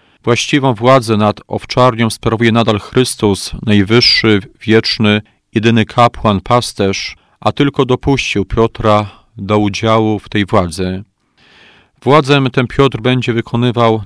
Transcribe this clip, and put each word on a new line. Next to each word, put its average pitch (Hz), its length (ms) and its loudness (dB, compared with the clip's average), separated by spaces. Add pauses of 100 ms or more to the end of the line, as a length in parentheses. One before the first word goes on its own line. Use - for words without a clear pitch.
(240)
Właściwą 127 500 0
władzę 113 440 2
nad 104 300 0
owczarnią 117 600 0
sprawuje 113 420 0
nadal 110 280 2
Chrystus, - 720 -2 (140)
najwyższy, 107 760 2 (220)
wieczny, 107 600 0 (320)
jedyny 113 320 2
kapłan, 113 560 0
pasterz, - 760 -4 (240)
a 110 120 -2
tylko 143 340 -2
dopuścił 127 600 -2
Piotra 107 640 0 (280)
do 104 200 -2
udziału 107 600 0
w - 100 -16
tej 104 160 -2
władzy. 92 580 -2 (960)
Władzę 139 480 2
tę 123 180 -2
Piotr 131 340 0
będzie 123 320 -2
wykonywał 117 720 0